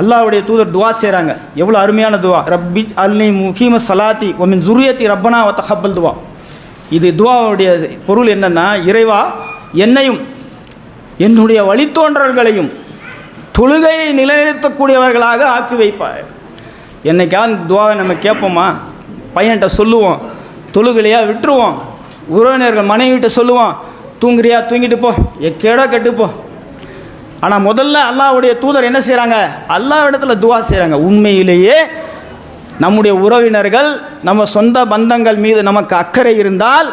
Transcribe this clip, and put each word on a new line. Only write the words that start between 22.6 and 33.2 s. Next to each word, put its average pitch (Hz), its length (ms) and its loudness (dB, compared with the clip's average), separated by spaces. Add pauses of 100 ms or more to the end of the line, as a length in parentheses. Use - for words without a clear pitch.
மனைவிட்ட 247 400 0
சொல்லுவோம், 233 500 0 (440)
"தூங்குறியா, 233 380 2 (100)
தூங்கிட்டு 240 280 0
போ, 233 180 0 (260)
எக்கேடோ 226 480 0
கெட்டு 233 260 -2
போ." 220 160 -2 (1120)
ஆனா 202 180 0
முதல்ல 247 380 0 (140)
அல்லாஹ்வுடைய 254 480 2
தூதர் 269 260 0
என்ன 247 140 0
செய்றாங்க? 240 380 0 (360)
அல்லாஹ்விடத்துல 277 600 0 (100)
துவா 233 260 2
செய்றாங்க. 175 220 0
உண்மையிலேயே 185 840 4 (1080)
நம்முடைய 202 360 2
உறவினர்கள், 233 840 2 (220)